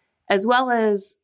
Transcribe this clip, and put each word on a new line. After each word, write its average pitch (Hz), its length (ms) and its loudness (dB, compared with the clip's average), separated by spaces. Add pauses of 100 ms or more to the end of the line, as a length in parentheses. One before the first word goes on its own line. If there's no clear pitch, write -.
(300)
as 196 160 0
well 247 240 2
as 214 540 -2